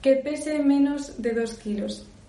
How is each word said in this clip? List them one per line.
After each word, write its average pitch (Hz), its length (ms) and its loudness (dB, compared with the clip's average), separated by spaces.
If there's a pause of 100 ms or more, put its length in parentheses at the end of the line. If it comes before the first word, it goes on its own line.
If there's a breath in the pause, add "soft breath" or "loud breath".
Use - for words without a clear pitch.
Que 269 160 6
pese 294 440 -4
menos 277 600 2
de 226 120 -2
dos 226 240 -4
kilos. 208 520 -6 (200)